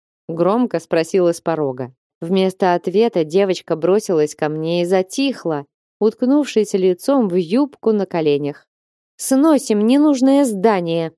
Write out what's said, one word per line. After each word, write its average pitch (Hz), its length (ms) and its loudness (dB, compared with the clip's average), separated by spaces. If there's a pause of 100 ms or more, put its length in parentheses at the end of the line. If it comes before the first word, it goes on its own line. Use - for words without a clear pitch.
(280)
громко 180 500 -2
спросила 170 540 0
с - 80 -8
порога. 135 520 -4 (280)
Вместо 185 540 0
ответа 185 500 0
девочка 175 520 -2
бросилась 160 580 0
ко 156 140 -4
мне 160 340 -2
и - 20 0
затихла, 185 800 -2 (360)
уткнувшись 240 720 0
лицом 196 540 0
в 175 60 -4
юбку 220 580 0
на 208 140 0
коленях. 147 600 -2 (500)
«Сносим 262 720 2
ненужное 277 580 4
здание», 180 720 0